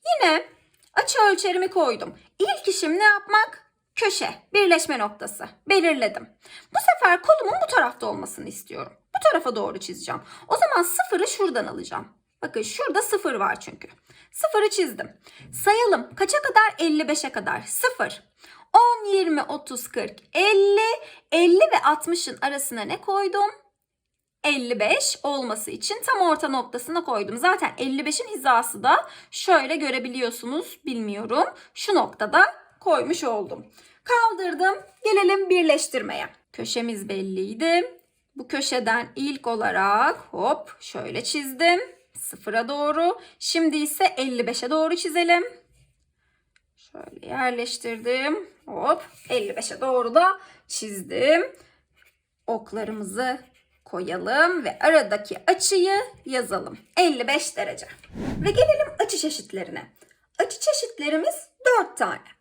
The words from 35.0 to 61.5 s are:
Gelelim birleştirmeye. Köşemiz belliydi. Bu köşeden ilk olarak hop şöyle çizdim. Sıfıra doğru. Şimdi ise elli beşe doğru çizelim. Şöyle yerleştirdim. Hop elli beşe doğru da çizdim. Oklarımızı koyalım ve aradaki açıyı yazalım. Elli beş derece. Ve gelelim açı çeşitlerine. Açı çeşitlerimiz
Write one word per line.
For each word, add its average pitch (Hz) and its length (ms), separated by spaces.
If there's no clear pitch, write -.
Gelelim 392 460
birleştirmeye. 311 800
Köşemiz 226 560
belliydi. 208 920
Bu 262 120
köşeden 240 680
ilk 277 300
olarak 214 720
hop - 640
şöyle - 440
çizdim. 302 560
Sıfıra 226 480
doğru. 302 500
Şimdi 320 380
ise 302 400
elli 254 300
beşe 247 240
doğru 320 260
çizelim. 349 480
Şöyle - 500
yerleştirdim. 247 1200
Hop 269 360
elli 220 280
beşe - 240
doğru 247 340
da 370 260
çizdim. 240 840
Oklarımızı 214 920
koyalım 220 800
ve - 160
aradaki 226 560
açıyı 370 500
yazalım. 233 540
Elli 302 320
beş - 280
derece. - 320
Ve 403 60
gelelim 605 380
açı - 180
çeşitlerine. 185 680
Açı - 220
çeşitlerimiz 349 880